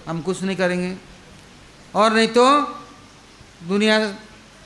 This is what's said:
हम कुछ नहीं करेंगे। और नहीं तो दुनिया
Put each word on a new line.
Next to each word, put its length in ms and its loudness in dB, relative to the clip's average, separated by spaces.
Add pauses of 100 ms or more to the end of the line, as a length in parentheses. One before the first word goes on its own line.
हम 140 -6
कुछ 200 -6
नहीं 140 -4
करेंगे। 400 -4 (960)
और 180 2
नहीं 160 2
तो 320 4 (1000)
दुनिया 520 0 (500)